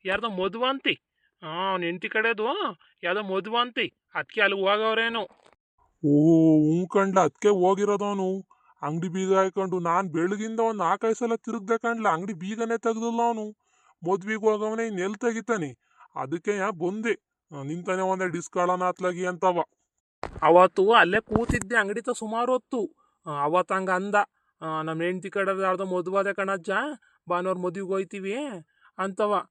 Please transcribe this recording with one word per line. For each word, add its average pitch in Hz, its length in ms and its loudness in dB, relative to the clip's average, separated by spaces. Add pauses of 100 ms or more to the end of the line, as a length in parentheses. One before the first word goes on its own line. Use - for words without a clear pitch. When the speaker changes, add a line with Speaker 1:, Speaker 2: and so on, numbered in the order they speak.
Speaker 1:
ಯಾರ್ದೋ 202 240 -2
ಮದ್ವೆ 196 400 -2
ಅಂತಿ? 269 340 -2 (400)
ಆ, 175 280 -4
ಅವ್ನ್ 185 140 -2
ಹೆಂಡ್ತಿ 175 240 -4
ಕಡೆದು 220 380 0 (560)
ಯಾವ್ದೋ 185 200 -2
ಮದ್ವೆ 196 380 -2
ಅಂತಿ, 247 540 -4
ಅದ್ಕೆ 165 260 -4
ಅಲ್ಲಿಗ್ 196 220 2
ಹೋಗವ್ರೇನೋ. 220 580 0 (840)
Speaker 2:
ಓ, 147 160 4 (380)
ಹ್ಞೂ 165 280 2
ಕಣ್ಲ, 196 340 2
ಅದ್ಕೆ 170 280 2
ಹೋಗಿರೋದವನು. 196 960 2 (360)
ಅಂಗಡಿ 165 260 -4
ಬೀಗ 190 260 2
ಹಾಕೊಂಡು 190 440 2
ನಾನ್ 175 300 0
ಬೆಳಗಿಂದ 202 520 -2
ಒಂದ್ 226 180 0
ನಾಲ್ಕೈದು 196 360 2
ಸಲ 233 200 -2
ತಿರುಗ್ದೆ 226 440 -2
ಕಣ್ಲ, 226 300 0
ಅಂಗಡಿ 180 240 0
ಬೀಗನೇ 220 460 -4
ತೆಗ್ದಿಲ್ಲ 233 440 -2
ಅವನು. 220 280 0 (600)
ಮದ್ವಿಗ್ 196 300 -2
ಹೋಗವನೇ 214 460 0
ಇನ್ 196 140 -4
ಎಲ್ 196 140 -2
ತೆಗಿತಾನೆ? 220 600 -2 (420)
ಅದಕ್ಕೆ 165 400 -4
ಯಾ 196 140 -2
ಬಂದೆ, 202 420 -4 (440)
ಆ, 139 60 -10
ನಿಂತಾನೆ 180 400 -4
ಒಂದೇ 185 260 0
ಡಿಸ್ಕಾಳನ 180 560 -2
ಅತ್ಲಾಗಿ 180 420 -2
ಅಂತವ. 180 380 0 (800)
Speaker 1:
ಅವತ್ತು 185 500 6
ಅಲ್ಲೇ 202 280 6
ಕೂತಿದ್ದೆ 226 560 -2
ಅಂಗಡಿ 208 260 0
ತ 262 80 -6
ಸುಮಾರು 233 420 -4
ಹೊತ್ತು. 247 440 -4 (300)
ಆ, 143 160 -4
ಅವತ್ತು 175 320 2
ಹಂಗ 190 160 -2
ಅಂದ, 196 240 -2 (480)
"ಆ, 156 200 -4
ನಮ್ 160 200 -4
ಹೆಂಡ್ತಿ 180 280 -4
ಕಡೆ 190 320 -2
ಯಾರ್ದೋ 185 220 -2
ಮದ್ವೆ 185 340 -2
ಅದೆ 196 160 0
ಕಣಜ್ಜ, 196 360 -4 (600)
ಭಾನುವಾರ 180 260 -2
ಮದ್ವಿಗ್ 180 320 -6
ಹೋಯ್ತೀವಿ" 196 480 -6 (640)
ಅಂತವ. 196 520 -2